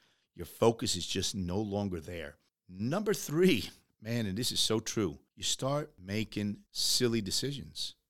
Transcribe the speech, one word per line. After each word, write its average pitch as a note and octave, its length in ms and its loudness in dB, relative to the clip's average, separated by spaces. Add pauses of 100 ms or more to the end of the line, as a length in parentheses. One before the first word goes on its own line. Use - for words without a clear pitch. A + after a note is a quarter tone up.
(360)
Your E2+ 120 -10
focus A#2 480 4
is F2 100 -4
just - 300 -2
no F#2 240 -2
longer G2+ 400 -2
there. D#2 380 -10 (300)
Number C#3+ 460 -2
three, D#3 560 4 (320)
man, A2+ 240 -2
and F#2+ 120 -2
this B2 140 0
is G2 80 0
so A2 200 4
true, F#2+ 400 -2 (160)
you G2 80 -16
start C#3+ 480 -2 (120)
making G#2 540 -2 (140)
silly A#2 500 2
decisions G2+ 720 -4 (160)